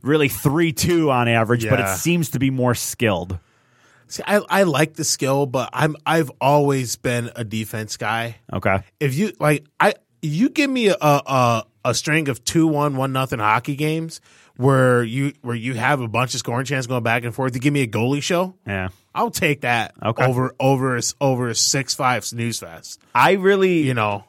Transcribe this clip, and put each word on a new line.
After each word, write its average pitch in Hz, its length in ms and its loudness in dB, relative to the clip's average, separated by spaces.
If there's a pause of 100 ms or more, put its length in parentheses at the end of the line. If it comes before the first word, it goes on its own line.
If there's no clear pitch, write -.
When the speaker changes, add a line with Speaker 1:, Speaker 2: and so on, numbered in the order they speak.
Speaker 1:
really 143 260 2
three 156 440 0
two 165 380 0
on 120 160 2
average, 113 420 2
but 104 120 2
it - 40 0
Speaker 2:
Yeah. 98 120 0
Speaker 1:
seems 165 340 0
to 135 80 -4
be 135 120 2
more 123 260 2
skilled. 92 640 -2 (680)
Speaker 2:
See, - 180 -12
I, 196 120 0 (120)
I 190 160 2
like 156 300 2
the 160 100 -6
skill, 139 420 0
but 123 260 -4
I'm, 147 240 0 (100)
I've 160 240 0 (100)
always 139 540 2
been 120 400 -2
a 120 80 -8
defense 110 540 -6
guy. 113 400 -4 (160)
Speaker 1:
Okay. 95 320 0 (160)
Speaker 2:
If 135 140 0
you, 190 260 -2
like, 147 240 2 (160)
I, 196 140 4 (280)
you 165 280 0
give 285 200 0
me 247 180 2
a, 165 120 2
a, 131 640 2 (200)
a 123 100 2
string 156 340 0
of 127 160 -6
two 160 240 2
one, 147 280 0
one 131 160 -2
nothing 131 280 -2
hockey 113 360 0
games 160 440 -4 (360)
where 127 460 4
you, 135 380 -4
where 120 160 -8
you 117 180 -6
have 127 260 0
a 120 60 -4
bunch 117 280 -2
of 127 40 -6
scoring 120 280 -4
chances 131 200 -4
going 123 160 -2
back 117 220 0
and 117 100 -6
forth, 131 200 -4
you 127 60 -4
give 143 120 2
me 143 100 0
a 120 60 -2
goalie 123 340 -2
show. 185 320 -2 (120)
Speaker 1:
Yeah. 95 220 -4 (260)
Speaker 2:
I'll 226 160 -2
take 151 320 0
that 120 400 -2
Speaker 1:
Okay. 110 240 0
Speaker 2:
over, 127 340 -2
over 131 360 2
a - 20 -2
s-, - 220 -6
over 127 280 0
a 113 60 -6
six - 400 -2
five 123 320 0
snooze 117 340 -6
fest. - 400 -18 (140)
Speaker 1:
I 139 180 6
really, 190 500 2
Speaker 2:
You 131 120 0
know. 104 340 -2